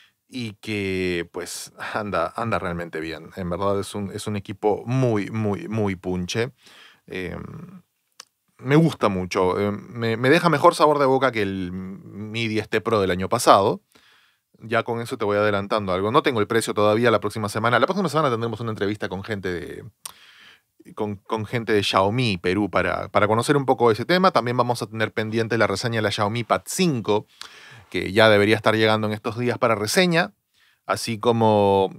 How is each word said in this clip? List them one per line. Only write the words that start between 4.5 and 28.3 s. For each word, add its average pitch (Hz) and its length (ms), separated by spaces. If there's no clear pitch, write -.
muy, 120 460
muy, 101 380
muy 104 280
punche. 92 560
Em, 92 760
me 135 180
gusta 151 320
mucho. 92 500
Em, 101 300
me, 113 300
me 127 100
deja 165 220
mejor 160 240
sabor 151 240
de 143 80
boca 131 260
que 113 80
el 95 320
Mi 104 720
diez 107 220
T 110 140
Pro 113 180
del 95 100
año 92 200
pasado. 123 500
Ya 113 220
con 117 180
eso 117 160
te 113 80
voy 101 140
adelantando 101 560
algo. 95 160
No 147 120
tengo 127 180
el 104 60
precio 113 280
todavía 107 360
la 107 100
próxima 104 280
semana. 113 300
La 113 80
próxima 185 240
semana 151 180
tendremos 117 320
una 117 120
entrevista 104 360
con 95 140
gente 98 280
de, 82 340
con, 104 220
con 110 300
gente 117 260
de 104 100
Xiaomi 104 540
Perú 92 320
para, 90 400
para 101 200
conocer 117 280
un 139 80
poco 123 260
ese 113 140
tema. 185 260
También 120 280
vamos 120 240
a 110 60
tener 110 240
pendiente 113 440
la 107 120
reseña 113 300
de 107 40
la 104 80
Xiaomi 110 340
Pad 95 220
cinco, 113 600
que 92 240
ya 110 160
debería 104 280